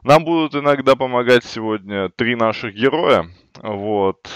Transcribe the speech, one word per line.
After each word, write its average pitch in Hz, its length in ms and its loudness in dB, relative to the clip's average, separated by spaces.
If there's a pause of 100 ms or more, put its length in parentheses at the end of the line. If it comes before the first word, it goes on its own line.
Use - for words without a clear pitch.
нам 151 220 4
будут 160 280 -2
иногда 139 440 2
помогать 123 480 2
сегодня 101 640 -6
три 120 260 -2
наших 113 380 -2
героя. 127 560 0 (340)
Вот. 101 720 -4